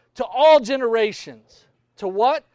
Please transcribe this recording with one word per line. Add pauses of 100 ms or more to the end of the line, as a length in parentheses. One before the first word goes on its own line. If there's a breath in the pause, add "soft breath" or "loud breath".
(140)
to
all
generations. (300)
To
what? (100)